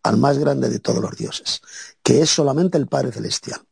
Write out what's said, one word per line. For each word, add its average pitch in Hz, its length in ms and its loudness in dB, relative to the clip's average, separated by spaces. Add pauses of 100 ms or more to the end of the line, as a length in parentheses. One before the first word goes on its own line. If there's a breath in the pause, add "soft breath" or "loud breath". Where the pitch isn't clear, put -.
al - 140 2
más 143 220 4
grande 139 300 0
de - 100 -4
todos - 240 -2
los - 140 -8
dioses, - 440 -8 (420 loud breath)
que 131 200 6
es 156 80 2
solamente 160 480 2
el 139 80 0
Padre 131 260 -2
Celestial. - 480 -8 (120)